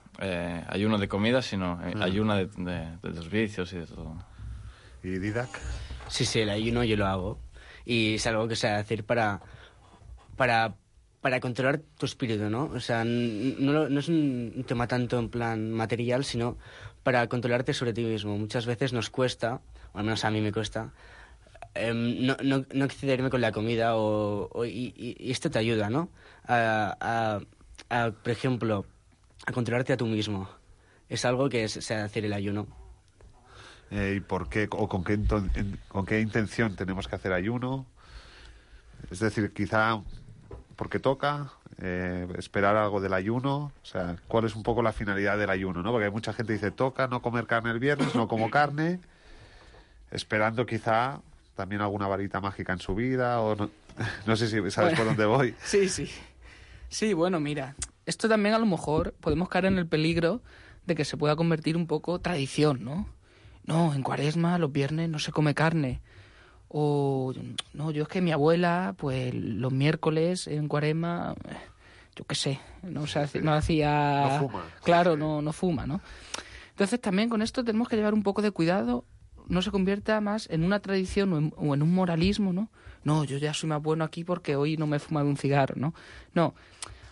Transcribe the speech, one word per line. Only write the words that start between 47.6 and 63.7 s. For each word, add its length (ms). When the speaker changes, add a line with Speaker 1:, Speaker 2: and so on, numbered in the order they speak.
Speaker 2:
el 80
viernes, 360
no 140
como 200
carne", 500
esperando 540
quizá 540
también 260
alguna 260
varita 320
mágica 340
en 60
su 160
vida, 460
o 140
no, 140
<laughs> 300
no 80
sé 120
si 100
sabes 40
Speaker 4:
Bueno, 200
Speaker 2:
por 120
dónde 180
voy. 340
Speaker 4:
<laughs> 40
sí, 260
sí. 200
Sí, 240
bueno, 260
mira, 360
esto 240
también 260
a 40
lo 60
mejor 540
podemos 300
caer 160
en 120
el 100
peligro 540
de 100
que 80
se 140
pueda 180
convertir 400
un 120
poco 320
tradición, 640
¿no? 220
"No, 280